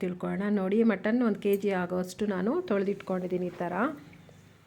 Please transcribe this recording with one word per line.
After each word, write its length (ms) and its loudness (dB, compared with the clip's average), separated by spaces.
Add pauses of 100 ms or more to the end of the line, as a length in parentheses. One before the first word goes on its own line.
ತಿಳ್ಕೊಳ್ಳೋಣ. 420 -2 (160)
ನೋಡಿ, 180 2 (140)
ಮಟನ್ 360 2
ಒಂದು 180 0
ಕೆ 60 4 (100)
ಜಿ 80 0 (120)
ಆಗೋವಷ್ಟು 420 -4 (100)
ನಾನು 180 0 (180)
ತೊಳೆದಿಟ್ಕೊಂಡಿದ್ದೀನಿ 840 -2
ಈ 100 -10
ಥರ. 120 -4 (920)